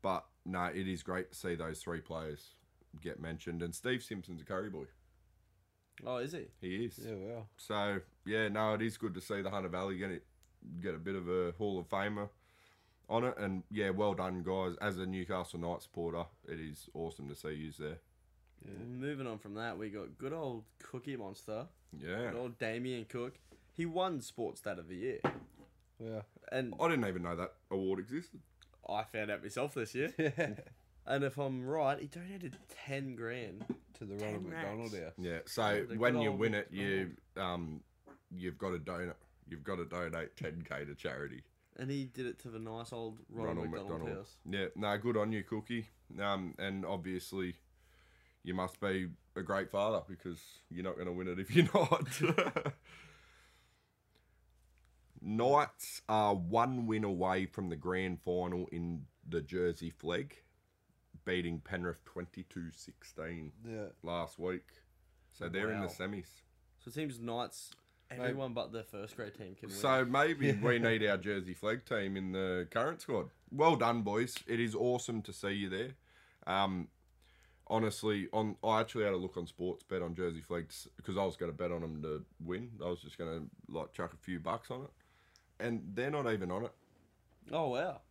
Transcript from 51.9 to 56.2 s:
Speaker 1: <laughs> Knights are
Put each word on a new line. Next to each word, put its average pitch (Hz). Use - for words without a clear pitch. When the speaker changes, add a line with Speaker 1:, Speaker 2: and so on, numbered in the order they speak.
Speaker 1:
<laughs> 160
Knights 123
are 107